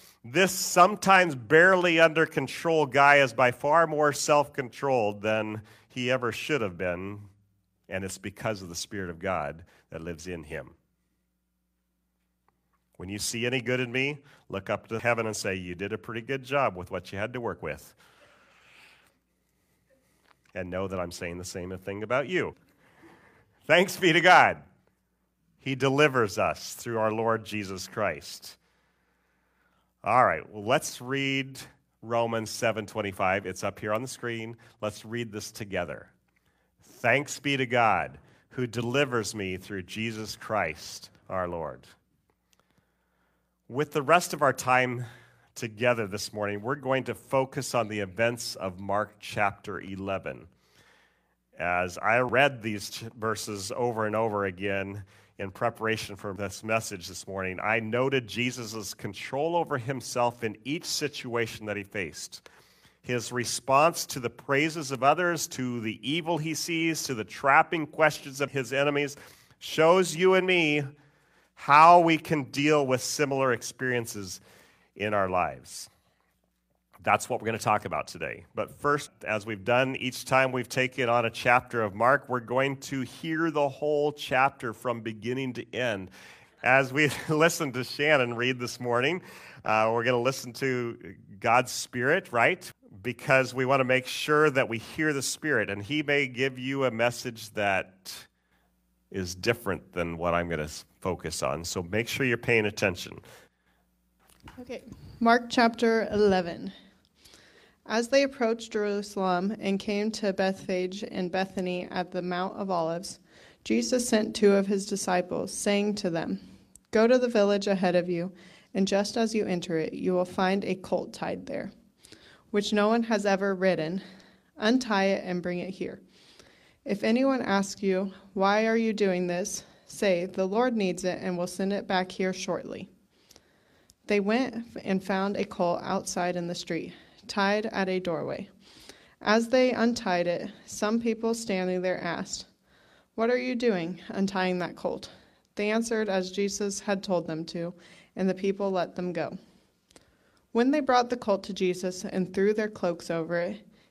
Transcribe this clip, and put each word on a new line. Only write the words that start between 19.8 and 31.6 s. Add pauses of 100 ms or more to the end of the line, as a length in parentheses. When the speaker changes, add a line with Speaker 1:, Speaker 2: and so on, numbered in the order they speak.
Speaker 1:
And
know
that
I'm
saying
the
same
thing
about
you. (1120)
Thanks
be
to
God. (960)
He
delivers
us
through
our
Lord
Jesus
Christ. (1500)
All
right,
well,
let's
read (420)